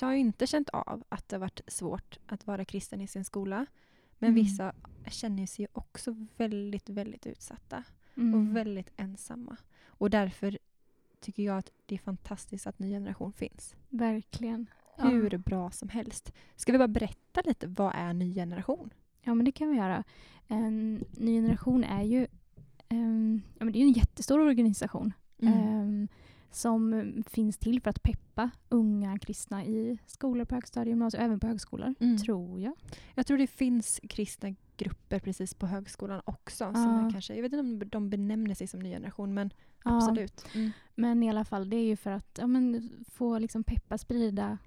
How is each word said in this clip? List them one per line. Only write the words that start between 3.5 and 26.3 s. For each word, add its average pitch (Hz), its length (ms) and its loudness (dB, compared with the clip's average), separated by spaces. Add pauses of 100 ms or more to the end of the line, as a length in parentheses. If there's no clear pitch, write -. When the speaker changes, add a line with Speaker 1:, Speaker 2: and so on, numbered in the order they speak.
Speaker 1:
Men - 100 4
Speaker 2:
Mm. 226 140 8
Speaker 1:
vissa 196 300 0 (340)
känner 196 380 -4
sig - 180 -8
ju 208 100 -6
också - 420 -10 (220)
väldigt, 202 520 -4
väldigt 208 380 -8
utsatta - 560 -14 (340)
Speaker 2:
Mm. 233 160 4 (160)
Speaker 1:
och 214 60 0
väldigt 208 420 -4
ensamma. 214 600 -12 (300)
Och 202 220 0
därför 202 480 0 (640)
tycker 202 240 -8
jag 196 140 -2
att 190 120 -8 (160)
det 202 100 -6
är 190 40 -4
fantastiskt - 680 -10
att 190 120 -10
ny 196 120 -4
generation 202 420 -6
finns. - 420 -10 (140)
Speaker 2:
Verkligen. 226 800 -2 (280)
Speaker 1:
Hur 247 360 6
Speaker 2:
Ja. 180 40 0
Speaker 1:
bra 185 340 -2
som - 180 -10
helst. - 440 -8 (220)
Ska - 160 0
vi 254 60 8
bara 254 100 8
berätta 220 580 -2
lite, 233 220 0
vad 190 280 0
är 175 180 -4
ny 180 200 0
generation? 190 560 -4 (320)
Speaker 2:
Ja, 233 120 0
men 233 120 6
det 269 60 4
kan 302 200 -2
vi 277 60 2
göra. 190 260 0 (440)
En 220 640 -2
ny 226 240 2
generation 226 480 4
är 196 200 -2
ju, 240 240 2 (600)
ehm, 220 520 2 (180)
ja, 220 60 -2
men 226 80 0
det 220 60 2
är - 20 8
ju 285 60 10
en 262 60 12
jättestor 269 460 4
organisation, 233 760 4 (280)
Speaker 1:
Mm. 226 120 8
Speaker 2:
ehm, 208 540 2 (440)